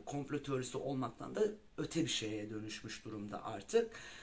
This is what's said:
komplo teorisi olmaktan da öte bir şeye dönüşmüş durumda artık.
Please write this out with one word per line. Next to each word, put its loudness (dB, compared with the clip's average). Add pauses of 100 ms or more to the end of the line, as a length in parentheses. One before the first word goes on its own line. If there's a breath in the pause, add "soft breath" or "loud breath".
komplo -2
teorisi 0
olmaktan -2
da 4 (360)
öte 2
bir 4
şeye 0
dönüşmüş -6
durumda -4
artık. 2 (320 loud breath)